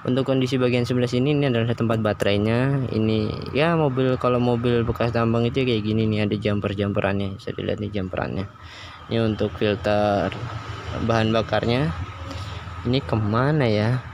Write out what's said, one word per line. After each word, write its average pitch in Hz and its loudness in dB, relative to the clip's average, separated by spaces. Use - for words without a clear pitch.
Untuk 127 0
kondisi 131 2
bagian 123 2
sebelah 123 0
sini, 123 2
ini 143 2
adalah 117 2
tempat 113 0
baterainya. 113 2
Ini 110 0
ya 165 2
mobil, 131 2
kalau 123 2
mobil 120 2
bekas 117 0
tambang 117 2
itu 131 0
kayak 120 2
gini 107 2
nih, 107 2
ada 104 2
jumper-jumperannya, 101 0
bisa - -8
dilihat 95 -4
nih 101 -6
jumperannya. 92 -4
Ini 113 0
untuk 104 -2
filter 104 0
bahan 110 2
bakarnya. 113 0
Ini 123 0
kemana 127 0
ya? 113 2